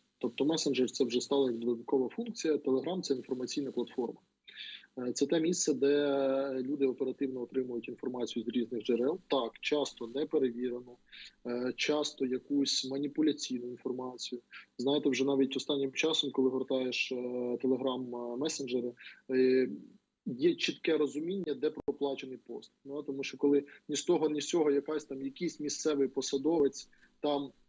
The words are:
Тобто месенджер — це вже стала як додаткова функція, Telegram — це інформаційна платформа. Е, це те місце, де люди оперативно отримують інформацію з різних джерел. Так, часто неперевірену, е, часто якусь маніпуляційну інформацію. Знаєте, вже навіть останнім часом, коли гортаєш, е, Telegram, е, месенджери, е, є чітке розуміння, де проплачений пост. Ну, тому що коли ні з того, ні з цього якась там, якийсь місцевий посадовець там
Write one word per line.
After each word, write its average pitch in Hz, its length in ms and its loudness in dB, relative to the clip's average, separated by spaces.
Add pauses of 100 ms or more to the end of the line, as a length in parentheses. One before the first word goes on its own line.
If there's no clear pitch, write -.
(180)
Тобто 127 280 0
месенджер — 139 460 2
це - 120 2
вже 120 180 0
стала 139 300 2
як 117 80 -2
додаткова 117 500 0
функція, 220 460 -2
Telegram — 143 460 0
це 143 120 0
інформаційна 127 580 -4
платформа. 120 480 -4 (800)
Е, 123 160 -4
це - 120 0
те 165 140 4
місце, 160 340 2
де 139 880 2
люди 139 240 0
оперативно 131 560 -2
отримують 120 460 -4
інформацію 123 580 -4
з - 20 -6
різних 113 360 -2
джерел. 127 440 2
Так, 123 240 0 (100)
часто 135 460 0
неперевірену, 123 920 -2 (500)
е, 123 280 -2
часто 147 500 0
якусь 131 640 0
маніпуляційну 139 760 0
інформацію. 127 720 -6 (360)
Знаєте, 139 320 2
вже 131 160 2
навіть 135 320 2
останнім 139 340 -2
часом, - 400 0
коли 131 180 4
гортаєш, 131 640 0
е, 127 40 -4 (480)
Telegram, 127 720 0
е, 120 40 -4
месенджери, 127 540 -2 (400)
е, 131 380 6 (560)
є 160 300 2
чітке 160 420 0
розуміння, 156 560 -2
де 135 160 0
проплачений 139 680 -4
пост. 120 340 -14 (140)
Ну, 143 180 -8
тому 135 200 -6
що - 140 -8
коли 143 260 4 (260)
ні 147 60 -2
з - 80 -2
того, 160 260 4
ні 151 120 0
з - 60 -6
цього 156 240 4
якась 147 340 0
там, 135 160 -8
якийсь 139 380 -4
місцевий 143 480 0
посадовець 139 840 0 (300)
там 143 320 0 (180)